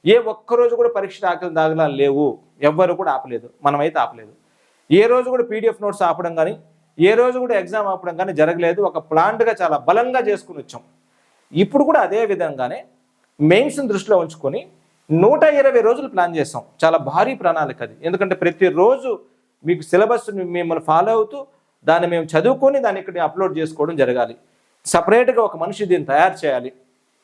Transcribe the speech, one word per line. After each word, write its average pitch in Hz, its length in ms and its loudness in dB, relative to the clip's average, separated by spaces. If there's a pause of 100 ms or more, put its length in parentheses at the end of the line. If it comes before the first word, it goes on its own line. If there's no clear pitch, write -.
ఏ 220 120 6
ఒక్కరోజు 233 580 0
కూడా 233 120 2
పరీక్ష 202 360 -6
ఆకలి 175 300 -4
దాగలా 160 320 2
లేవు, 139 520 0 (240)
ఎవ్వరు 170 320 2
కూడా 175 180 -2
ఆపలేదు, 123 380 -8 (140)
మనమైతే 147 340 0
ఆపలేదు. 117 340 -8 (580)
ఏ 202 160 6
రోజు 247 240 0
కూడా 247 120 0
పీడీఎఫ్ 220 400 -4
నోట్స్ 196 200 -4
ఆపడం 170 320 -2
కానీ, 160 220 -2 (440)
ఏ 196 140 4
రోజు 247 240 2
కూడా 240 200 -4
ఎగ్జామ్ 196 280 -4
ఆపడం 180 300 -6
కానీ 190 160 -4
జరగలేదు. 170 500 0
ఒక 170 160 -2
ప్లాన్డ్గా 214 640 0
చాలా 156 140 0
బలంగా 233 440 0
చేసుకుని 196 380 -6
వచ్చాం. - 240 -18 (720)
ఇప్పుడు 202 320 2
కూడా 302 160 4
అదే 208 260 0
విధంగానే 160 580 -6 (560)
మెయిన్స్ని 254 480 2
దృష్టిలో 196 300 0
ఉంచుకొని 160 480 -6 (460)
నూట 233 300 4
ఇరవై 269 380 4
రోజులు 254 280 0
ప్లాన్ 175 280 -2
చేసాం. 143 260 -6 (220)
చాలా 160 140 4
భారీ 175 360 -2
ప్రణాళిక 160 480 -4
అది. 110 200 -12
ఎందుకంటే 185 320 -2
ప్రతిరోజు 185 840 0 (480)
మీకు 170 160 -2
సిలబస్ 220 520 0
మిమ్మల్ని 170 500 -6
ఫాలో 175 280 2
అవుతూ 226 340 -2 (380)
దాన్ని 175 240 2
మేము 170 180 -2 (120)
చదువుకొని 269 420 2
దాన్ని 196 200 -4
ఇక్కడ 180 180 -10
అప్‌లోడ్ 160 400 -4
చేసుకోవడం 160 380 -4
జరగాలి. 123 400 0 (500)
సపరేట్గా 220 560 2
ఒక 202 140 -2
మనిషి 196 280 -6
దీన్ని 175 220 0
తయారు 160 400 0
చేయాలి. 127 260 -4 (520)